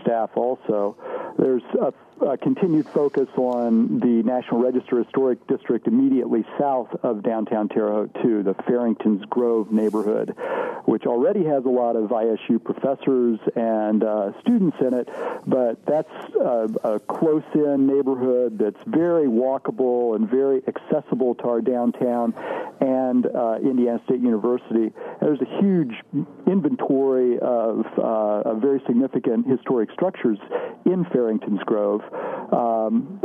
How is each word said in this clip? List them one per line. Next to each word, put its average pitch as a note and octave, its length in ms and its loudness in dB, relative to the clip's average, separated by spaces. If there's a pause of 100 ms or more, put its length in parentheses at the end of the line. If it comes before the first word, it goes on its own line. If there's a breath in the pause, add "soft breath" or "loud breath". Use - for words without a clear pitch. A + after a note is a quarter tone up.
staff A2+ 340 0
also. A2+ 600 -2 (420 loud breath)
There's C3 260 2 (160)
a, E3+ 140 0 (320)
a C3 120 0
continued D#3 500 0
focus C#3+ 480 0
on A#2+ 640 2
the A#2 240 4
National B2 380 0
Register B2+ 420 0
Historic B2+ 440 0
District C3 400 -2
immediately A#2+ 580 2 (120)
south C3+ 360 0 (100)
of A2+ 180 -2
downtown A2 460 -2
Terre G#2 240 0
Haute, G#2 300 -2
too, G#2+ 220 2
the F#2+ 100 0 (120)
Farrington's A2 600 0
Grove A2+ 460 0
neighborhood, G#2+ 640 0 (500 loud breath)
which A2+ 200 0
already D#3 400 2
has C#3 200 0
a C3+ 40 2
lot B2 260 2
of G#2+ 180 -2
I A2+ 140 0
S A2 120 0 (100)
U A#2 100 4
professors B2 800 0 (160)
and, G#2+ 480 0
uh, G#2+ 280 0 (100)
students G3+ 380 2
in B2+ 140 2
it, B2 160 -2 (360 loud breath)
but B2 400 0
that's D3+ 240 0 (300)
a, A#2 300 2 (140)
a G#2+ 160 0
close-in D3+ 880 2
neighborhood B2+ 720 2
that's G#2 300 0
very D#3+ 400 2
walkable B2 880 0
and G#2+ 140 0
very C3 380 2
accessible C3 680 -2
to - 140 -10
our A#2 120 0
downtown A#2+ 720 0 (460 loud breath)
and, C3 460 2
uh, A2+ 360 0
Indiana A#2+ 440 0
State C3 140 0
University. A2+ 720 0 (300 loud breath)
There's D3 200 0
a - 180 -6
huge F3 340 2 (520)
inventory C3+ 920 0
of, A2+ 460 -2 (120)
uh, G#2+ 440 0
of A2 200 -4
very C#3 240 2
significant A#2+ 640 0
historic B2 440 0
structures C3 460 -2 (480 loud breath)
in F3+ 200 2
Farrington's A2 580 0
Grove. G#2 380 0 (500 loud breath)
Um, A#2 720 0